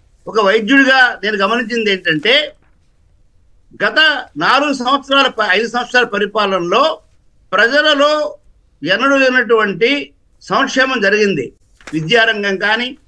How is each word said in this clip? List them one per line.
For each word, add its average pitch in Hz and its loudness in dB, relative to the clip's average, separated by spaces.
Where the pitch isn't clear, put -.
ఒక 185 -2
వైద్యుడిగా 262 4
నేను 214 -4
గమనించింది 220 -2
ఏంటంటే, 185 -2
గత 220 -2
నాలుగు 277 2
సంవత్సరాల 269 0
ప-, 214 -2
ఐదు 233 -2
సంవత్సరాల 240 -2
పరిపాలనలో 202 0
ప్రజలలో 285 2
ఎన్నడూ 269 2
లేనటువంటి 233 0
సంక్షేమం 262 0
జరిగింది. 196 0
విద్యారంగం 202 0
కానీ, 240 -4